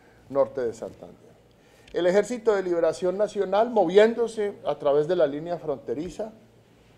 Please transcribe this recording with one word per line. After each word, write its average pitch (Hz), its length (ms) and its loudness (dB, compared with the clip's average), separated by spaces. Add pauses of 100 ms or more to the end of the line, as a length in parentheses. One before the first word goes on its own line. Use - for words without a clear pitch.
(280)
norte 135 320 0
de 151 140 -2
Santander. - 580 -16 (640)
El 170 120 0
Ejército 208 480 2
de 196 80 0
Liberación 175 540 -2
Nacional 202 540 0
moviéndose 214 840 2 (120)
a 147 120 -2
través 147 300 2
de 185 80 0
la 165 100 4
línea 156 320 -8
fronteriza, 160 720 -8 (640)